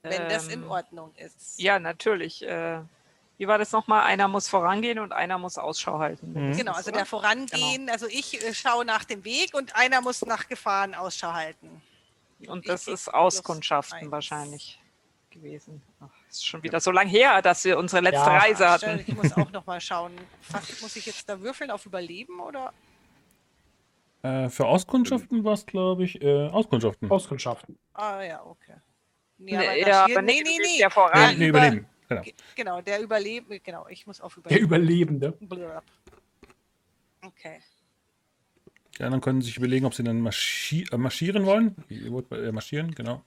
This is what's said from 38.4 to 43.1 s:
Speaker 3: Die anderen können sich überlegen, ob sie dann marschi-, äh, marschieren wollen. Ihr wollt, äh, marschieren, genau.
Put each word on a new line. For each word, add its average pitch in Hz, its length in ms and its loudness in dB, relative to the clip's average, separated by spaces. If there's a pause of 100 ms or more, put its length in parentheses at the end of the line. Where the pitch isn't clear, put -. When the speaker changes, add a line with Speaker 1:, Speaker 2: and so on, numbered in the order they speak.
Speaker 3:
Die - 60 -8
anderen 127 180 -2
können 131 180 0
sich 117 160 -8
überlegen, 131 300 0
ob 117 80 -2
sie 123 100 -6
dann 117 160 0
marschi-, - 720 -4
äh, 117 60 -2
marschieren 185 480 -2
wollen. 208 280 2 (140)
Ihr 117 240 -12
wollt, 127 200 -8
äh, 117 200 -6
marschieren, 151 420 -6
genau. 120 320 -8